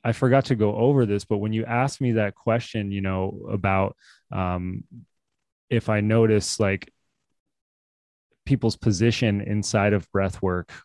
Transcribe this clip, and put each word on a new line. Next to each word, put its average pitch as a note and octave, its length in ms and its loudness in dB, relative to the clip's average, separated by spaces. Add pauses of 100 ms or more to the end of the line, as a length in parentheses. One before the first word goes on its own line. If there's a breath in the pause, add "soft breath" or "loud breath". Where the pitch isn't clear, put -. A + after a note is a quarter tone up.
I A#2 80 2
forgot C3 340 2
to C3+ 80 0
go G#2+ 220 0
over B2+ 300 4
this, G2+ 180 -2
but G#2+ 140 -2
when G#2+ 160 -2
you A2+ 100 -2
asked A#2+ 360 -2
me B2 120 0
that G#2+ 220 0
question, A2+ 580 -2
you G2 80 -4
know, F#2+ 500 -4
about, F#2+ 460 0 (340 soft breath)
um, F2+ 540 -6 (880)
if A#2 180 -2
I G#2+ 120 2
notice, A2 600 2
like, G2 320 -2 (1500)
people's A#2+ 320 0
position G#2+ 640 0
inside G#2 520 0
of G2 180 -2
breath G2 320 -2
work, F2+ 300 -2 (120)